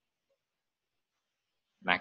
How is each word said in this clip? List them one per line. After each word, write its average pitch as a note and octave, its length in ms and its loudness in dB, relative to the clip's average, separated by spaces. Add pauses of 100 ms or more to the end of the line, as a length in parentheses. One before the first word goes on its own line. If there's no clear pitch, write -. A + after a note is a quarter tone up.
(1800)
Nah, F2+ 200 0